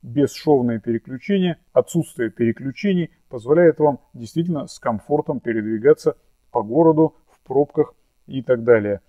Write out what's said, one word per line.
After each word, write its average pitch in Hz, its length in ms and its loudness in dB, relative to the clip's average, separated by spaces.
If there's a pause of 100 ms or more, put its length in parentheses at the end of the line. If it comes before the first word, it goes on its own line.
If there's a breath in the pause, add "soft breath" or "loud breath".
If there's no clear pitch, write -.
бесшовное 123 760 0
переключение, 135 800 -4 (160)
отсутствие 131 560 -2
переключений 135 800 -2 (180)
позволяет 147 520 2
вам 147 200 0 (140)
действительно 151 520 -6
с - 120 -20
комфортом 135 640 -4
передвигаться 113 760 0 (340)
по 120 120 -2
городу, 156 540 2 (120)
в - 180 -20
пробках 143 480 -2 (320)
и 131 160 -8
так 117 220 -2
далее. 104 440 2